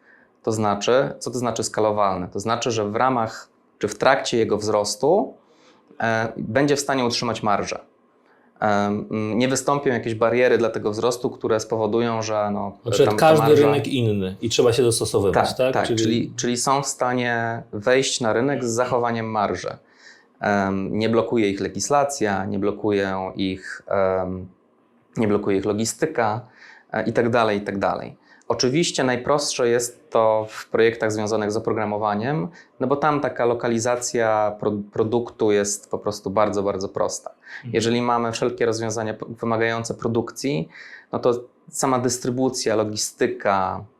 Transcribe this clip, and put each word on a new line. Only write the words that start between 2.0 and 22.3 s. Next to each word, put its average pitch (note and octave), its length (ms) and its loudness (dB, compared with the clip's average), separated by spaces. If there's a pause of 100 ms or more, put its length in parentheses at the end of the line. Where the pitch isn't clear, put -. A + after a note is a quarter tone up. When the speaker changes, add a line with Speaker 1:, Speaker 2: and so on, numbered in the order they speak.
Speaker 1:
To G2+ 80 -6
znaczy, A#2 300 -2
że A2 200 -2
w G#2+ 60 -6
ramach A#2+ 520 -2 (300)
czy G#2+ 100 -2
w - 100 -8
trakcie B2+ 400 2
jego G#2 200 2
wzrostu, G#2+ 760 0 (640)
e, A2+ 360 0
będzie C#3 400 2
w C#3 40 -4
stanie C3+ 240 0
utrzymać A#2 380 -2
marżę. G2 380 -2 (800)
Em, G#2 460 0 (320)
nie B2+ 100 2
wystąpią C#3 440 0
jakieś A#2 220 -4
bariery A#2 440 4
dla A2 120 2
tego G#2+ 200 -2
wzrostu, A2+ 400 -2
które A2 300 -2
spowodują, A2+ 600 0
że G#2+ 300 -2
no, G2+ 320 -6
Speaker 2:
Na A#2 60 -6
przykład B2 180 4
Speaker 1:
tam G#2+ 100 0
ta D#3+ 100 6
Speaker 2:
każdy D3+ 200 6
Speaker 1:
marża D3 180 6
Speaker 2:
rynek C#3+ 220 0
inny G#2 520 -2
i A#2+ 80 -4
trzeba A#2+ 240 4
się B2+ 100 2
dostosowywać, A2 640 2
Speaker 1:
Tak, - 80 -6
Speaker 2:
tak? C3 180 0
Speaker 1:
tak. G#2 120 0
Speaker 2:
Czyli A#2 120 0
Speaker 1:
Czyli, A2+ 380 0
czyli... A#2+ 200 -2
są C3+ 260 0
w C#3 40 -6
stanie A#2+ 760 -2 (100)
wejść B2+ 480 2
na A2+ 120 2
rynek B2+ 320 0
z A#2+ 60 -2
zachowaniem A#2+ 600 0
marży. G2 460 -2 (640)
Em, G2 580 0
nie A2 100 0
blokuje A2+ 420 2
ich G2 100 -4
legislacja, G#2 840 0